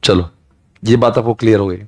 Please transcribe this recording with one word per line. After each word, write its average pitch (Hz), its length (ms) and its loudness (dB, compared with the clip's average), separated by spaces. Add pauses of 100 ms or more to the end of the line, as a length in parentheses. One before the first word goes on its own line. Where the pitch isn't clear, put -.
चलो, 90 260 0 (540)
ये 113 140 2
बात 120 220 2
आपको 117 160 -2
क्लियर 110 240 2
हो 101 100 -2
गई। 90 200 -8